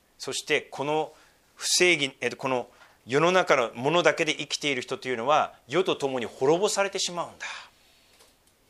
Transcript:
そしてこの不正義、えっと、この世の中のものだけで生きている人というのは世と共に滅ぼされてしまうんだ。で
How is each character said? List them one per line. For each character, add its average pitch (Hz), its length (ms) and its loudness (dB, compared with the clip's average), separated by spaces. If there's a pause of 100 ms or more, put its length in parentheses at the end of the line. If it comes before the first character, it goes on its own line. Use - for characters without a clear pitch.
(180)
そ - 140 -10
し - 100 -6
て 151 200 0
こ - 200 -10
の 151 300 -2 (420)
不 - 140 -8
正 180 260 4
義、 143 260 -4
え 123 60 -2
っ 120 40 0
と、 120 60 -10
こ 135 120 -6
の 123 200 -2 (380)
世 127 140 2
の 170 100 4
中 180 240 4
の 117 200 2
も 127 180 -2
の 170 100 4
だ 156 120 4
け 160 100 -2
で 151 100 -2
生 147 140 -10
き - 100 -6
て 147 140 -2
い - 20 0
る 123 80 -4
人 127 160 -6
と 131 100 -10
い 127 60 -2
う - 20 -4
の 117 120 -4
は 143 260 2 (140)
世 165 160 0
と 170 100 0
共 131 240 -4
に 113 80 -4
滅 147 320 2
ぼ 202 100 0
さ 202 140 0
れ 196 80 -2
て 196 80 -8
し - 140 -4
ま 175 120 -6
う 131 40 -14
ん - 100 -20
だ。 - 80 -12
で - 20 -8 (1200)